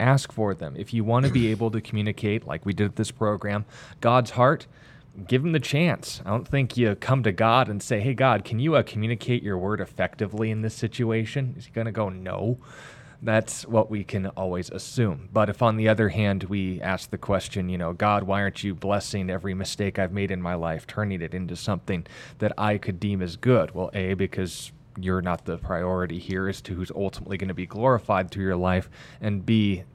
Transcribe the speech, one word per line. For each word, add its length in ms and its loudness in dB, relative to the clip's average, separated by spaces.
ask 320 4
for 220 0
them. 240 -8
If 160 -6
you 100 0
want 220 4
to 60 4
be 160 4
able 240 0
to 80 -2
communicate, 640 -2
like 180 -6
we 80 0
did 140 2
at 100 -4
this 140 0
program, 560 -2
God's 300 4
heart, 360 4
give 180 4
him 80 2
the 80 4
chance. 640 0
I 60 -4
don't 180 -2
think 280 2
you 180 4
come 300 2
to 80 4
God 360 4
and 140 -4
say, 180 0
"Hey, 140 0
God, 300 4
can 160 -2
you, 160 4
uh, 60 6
communicate 600 -2
your 160 -2
word 220 0
effectively 680 -2
in 120 -2
this 120 -4
situation?" 840 -2
Is 80 -16
he 60 -20
gonna 200 -4
go, 160 -2
"No"? 500 -4
That's 420 0
what 220 2
we 140 -4
can 260 -4
always 400 -4
assume. 640 -2
But 160 4
if, 140 -4
on 140 4
the 120 4
other 200 4
hand, 360 0
we 380 -2
ask 280 -4
the 80 -6
question, 500 -2
you 100 -4
know, 140 -2
"God, 320 2
why 180 0
aren't 220 -2
you 100 -2
blessing 560 -2
every 240 -4
mistake 420 -4
I've 160 0
made 200 0
in 100 -4
my 120 -2
life, 340 -4
turning 340 -2
it 100 -6
into 220 -6
something 500 -4
that 180 0
I 200 2
could 200 -4
deem 240 0
as 140 -6
good?" 400 2
Well, 180 -4
A, 200 -2
because 580 -4
you're 220 0
not 240 -2
the 100 -4
priority 640 -2
here 300 -4
as 120 -6
to 140 -10
who's 160 -6
ultimately 480 -6
gonna 160 -4
be 100 -6
glorified 640 2
through 140 -4
your 120 2
life, 340 2
and 240 -2
B, 380 4